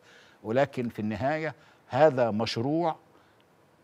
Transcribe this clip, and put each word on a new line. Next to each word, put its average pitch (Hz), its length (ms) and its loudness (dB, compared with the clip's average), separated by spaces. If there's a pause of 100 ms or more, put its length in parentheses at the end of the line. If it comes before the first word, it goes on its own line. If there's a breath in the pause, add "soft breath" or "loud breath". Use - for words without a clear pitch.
(440 soft breath)
ولكن 123 460 -2
في 110 100 -8
النهاية 131 560 -4 (320 soft breath)
هذا 127 440 4
مشروع 131 640 -2 (880 soft breath)